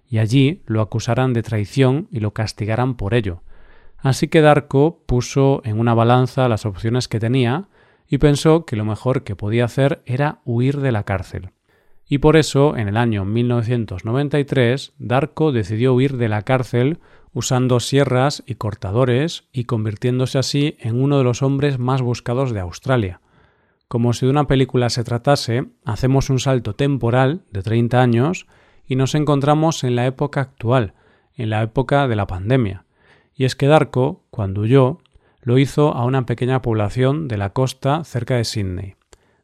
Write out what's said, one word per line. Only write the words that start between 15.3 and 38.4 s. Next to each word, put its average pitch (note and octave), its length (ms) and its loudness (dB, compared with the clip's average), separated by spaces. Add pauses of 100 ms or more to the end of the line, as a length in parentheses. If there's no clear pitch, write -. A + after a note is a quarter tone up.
decidió A2 400 0
huir C3 240 0
de A#2 100 0
la G#2+ 140 -2
cárcel B2+ 580 -2 (340)
usando B2+ 480 0
sierras C3+ 640 0
y A2 100 -8
cortadores A#2+ 960 -2
y A#2+ 140 -6
convirtiéndose B2 720 -2
así C#3+ 420 -2
en A#2 220 -2
uno C#3+ 160 2
de C3 80 4
los A#2+ 160 0
hombres C#3 380 0
más C3 220 0
buscados B2 520 -2
de G2+ 80 -4
Australia. F#2 580 -2 (720)
Como A#2+ 240 0
si B2+ 120 -2
de C3 60 2
una C#3+ 160 2
película C3 420 2
se A#2 140 -4
tratase, A#2+ 640 0 (180)
hacemos C3 460 0
un C3 100 2
salto B2 360 -2
temporal C3+ 680 0 (100)
de G2 100 -6
treinta A#2+ 400 0
años B2+ 460 0 (400)
y C3 80 -2
nos C3 200 0
encontramos D3+ 680 2
en B2 140 0
la A#2+ 80 0
época C#3 340 -4
actual, A#2+ 540 -2 (400)
en A2+ 160 -8
la G#2+ 120 -2
época C3+ 460 0
de A2+ 80 0
la G2+ 100 -2
pandemia. G2 600 -2 (480)
Y C3 100 -4
es B2+ 140 -2
que C#3 100 0
Darko, C#3+ 640 2
cuando G2 320 -6
huyó, B2+ 380 4 (420)
lo A#2+ 160 2
hizo D3 360 2
a A#2+ 120 -2
una B2+ 200 0
pequeña B2+ 360 -2
población B2 680 -2
de A2 80 -6
la G2+ 140 -4
costa C3+ 560 -2
cerca A#2+ 320 -4
de A2+ 80 -2